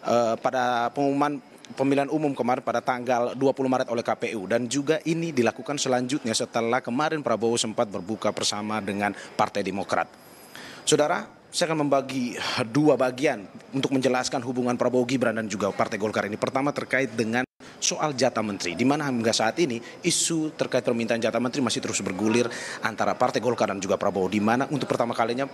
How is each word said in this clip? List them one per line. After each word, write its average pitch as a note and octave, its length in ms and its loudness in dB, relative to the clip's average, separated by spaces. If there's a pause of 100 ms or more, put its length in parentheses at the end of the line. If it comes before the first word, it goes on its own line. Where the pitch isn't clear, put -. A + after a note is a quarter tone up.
eh, A2+ 320 4
pada B2 560 0
pengumuman C#3+ 480 0 (320)
pemilihan C#3 400 2
umum D3+ 240 0
kemarin B2 240 0
pada A#2 240 -2
tanggal B2 480 0
dua C3 240 2
puluh C3 160 0
Maret B2+ 160 0
oleh A#2 160 -2
K A2+ 160 0
P A2+ 160 -4
U. G2 80 -6
Dan A#2 240 0
juga C#3+ 400 0
ini E3 240 -2
dilakukan B2 480 0
selanjutnya B2+ 560 0
setelah A#2+ 480 0
kemarin D3 400 -2
Prabowo A#2 320 2
sempat A2+ 320 0
berbuka G2+ 480 -4
bersama G#2+ 480 -2
dengan G2+ 320 -2
Partai - 480 -2
Demokrat. F#2+ 480 -2 (760)
Saudara, D#3+ 600 2
saya D#3+ 240 0
akan D3 160 0
membagi B2+ 480 0 (320)
dua C#3+ 280 6
bagian B2+ 520 0 (240)
untuk C3 240 0
menjelaskan B2+ 480 2
hubungan B2 320 0
Prabowo B2 320 4
Gibran B2 240 2
dan A2 160 -2
juga G2 240 0
Partai A2+ 240 -2
Golkar G#2 320 0
ini. G#2 80 -4
Pertama, C3+ 400 -2
terkait C3 360 -2
dengan A2+ 320 0 (360)
soal - 320 0
jatah A#2+ 320 0
menteri, F2+ 320 -4
di A2 80 2
mana C#3+ 240 2
hingga A#2 240 0
saat A2 280 0
ini B2 200 0 (240)
isu D#3+ 520 0
terkait B2 280 0
permintaan A#2 360 0
jatah A2+ 200 2
menteri B2+ 240 0
masih A2 160 0
terus F#2+ 240 -4
bergulir A2 440 2 (360)
antara G#2 320 0
Partai B2 240 2
Golkar A2 320 2
dan F#2+ 80 -4
juga F#2+ 160 2
Prabowo, F#2+ 320 0
di G2+ 160 0
mana A#2+ 240 2
untuk C3+ 200 -2
pertama A#2+ 280 0
kalinya A#2+ 380 0